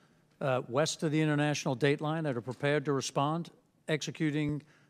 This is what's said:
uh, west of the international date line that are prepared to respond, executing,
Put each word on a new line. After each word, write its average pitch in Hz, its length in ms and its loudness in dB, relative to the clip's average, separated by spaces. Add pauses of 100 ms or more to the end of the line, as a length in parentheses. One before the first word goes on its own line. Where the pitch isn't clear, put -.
(400)
uh, 131 280 0
west 139 340 0
of 165 80 0
the 156 100 2
international 147 540 2
date 143 260 2
line 156 220 -2
that 143 140 -2
are 120 40 -2
prepared 143 440 0
to 143 80 0
respond, 147 580 -2 (380)
executing, 151 720 -2 (280)